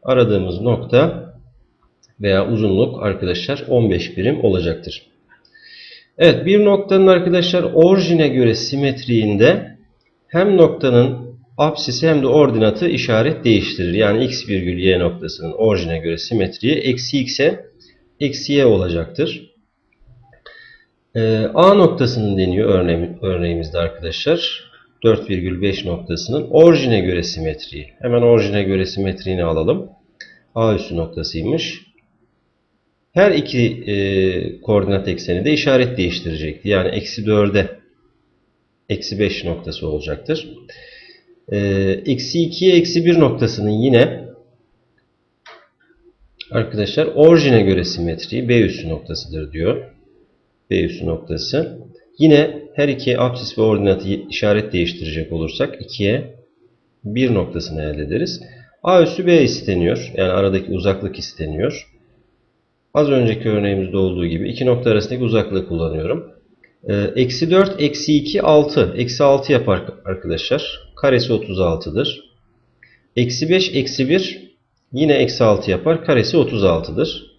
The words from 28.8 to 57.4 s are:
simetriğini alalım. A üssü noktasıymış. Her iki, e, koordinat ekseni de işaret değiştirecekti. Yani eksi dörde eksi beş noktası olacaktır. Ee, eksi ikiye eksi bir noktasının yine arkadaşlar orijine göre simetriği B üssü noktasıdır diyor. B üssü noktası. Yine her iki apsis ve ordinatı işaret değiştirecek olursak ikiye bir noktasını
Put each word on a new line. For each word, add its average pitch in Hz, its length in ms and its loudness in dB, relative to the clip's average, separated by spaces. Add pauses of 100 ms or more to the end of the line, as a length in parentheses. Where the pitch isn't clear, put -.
simetriğini 95 580 -4
alalım. 82 460 -2 (680)
A 113 200 2
üssü 87 220 -6
noktasıymış. 82 840 -6 (1300)
Her 190 180 4
iki, 135 560 0
e, 95 760 -2
koordinat 98 460 0
ekseni 87 380 -4
de 151 80 2
işaret 131 440 2
değiştirecekti. 82 720 -6
Yani 92 200 2
eksi - 360 -8
dörde 104 540 2 (1120)
eksi 101 300 -6
beş 101 240 -2
noktası 82 440 -8
olacaktır. 76 640 -6 (1000)
Ee, 98 540 0
eksi 135 360 -2
ikiye 180 340 2
eksi 170 300 2
bir 170 140 4
noktasının 113 500 0
yine 120 560 2 (2250)
arkadaşlar 143 540 -2
orijine 147 560 6
göre 92 220 2
simetriği 87 680 -6
B 120 120 4
üssü - 280 -2
noktasıdır 78 600 -10
diyor. 82 320 -4 (840)
B 92 120 0
üssü 82 240 -6
noktası. 82 760 -6 (400)
Yine 151 400 4 (160)
her 143 120 0
iki 127 320 -2
apsis - 380 -4
ve 113 40 0
ordinatı 98 480 2
işaret 104 640 -2
değiştirecek 80 580 -4
olursak 82 500 -6
ikiye 107 540 -4 (680)
bir 117 300 0
noktasını 85 480 -4